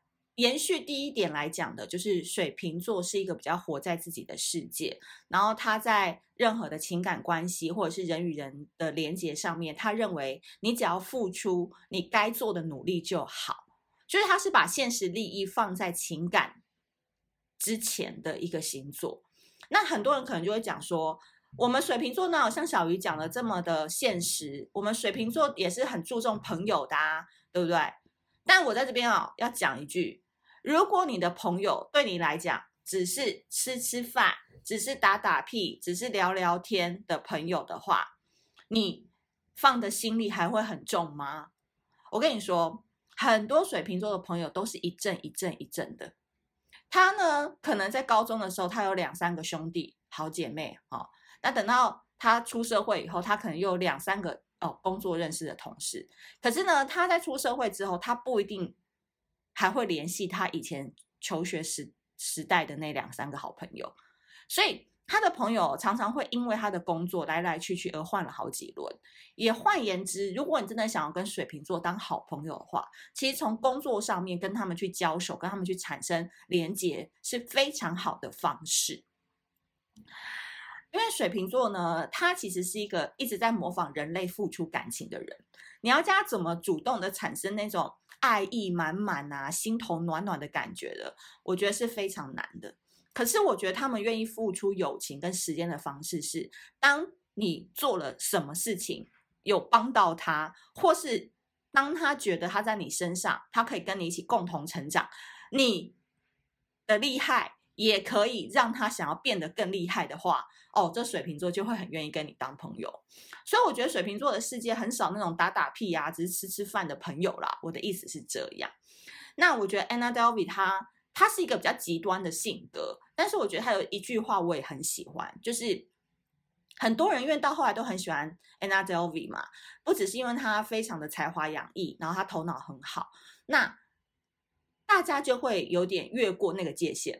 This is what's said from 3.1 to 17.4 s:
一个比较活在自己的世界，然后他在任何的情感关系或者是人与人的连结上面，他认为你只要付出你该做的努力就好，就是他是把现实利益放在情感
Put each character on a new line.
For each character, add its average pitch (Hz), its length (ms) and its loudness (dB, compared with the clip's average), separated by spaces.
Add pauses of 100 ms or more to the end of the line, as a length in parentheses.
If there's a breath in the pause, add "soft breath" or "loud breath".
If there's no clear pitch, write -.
一 196 60 0
个 180 100 -4
比 - 80 -10
较 170 160 0
活 156 220 -6
在 175 160 -2
自 170 120 -10
己 - 160 -10
的 - 120 -12
世 - 300 -4
界， - 340 -6 (260 loud breath)
然 185 160 2
后 220 100 4
他 220 260 0
在 208 440 2 (120)
任 226 220 4
何 185 120 -4
的 156 100 -6
情 175 240 -2
感 180 180 -2
关 170 280 0
系 170 240 -4
或 202 120 0
者 160 60 0
是 185 140 -4
人 165 200 0
与 165 120 -2
人 143 320 -10 (100)
的 160 140 -2
连 156 240 -2
结 165 180 -4
上 165 240 -4
面， 156 160 -6
他 214 180 -2
认 214 220 0
为 135 260 -4 (200 loud breath)
你 220 120 0
只 233 120 0
要 175 120 2
付 196 320 -2
出 180 440 0 (160 loud breath)
你 190 140 -2
该 214 280 4
做 226 220 -2
的 175 100 -2
努 156 220 -6
力 175 180 0
就 165 220 -2
好， - 420 -6 (400)
就 381 140 4
是 415 60 6
他 392 120 6
是 392 100 -2
把 190 160 6
现 247 240 0
实 202 200 0
利 196 180 -4
益 196 180 -4
放 196 300 0
在 185 160 -2
情 170 380 -4
感 - 340 2 (960)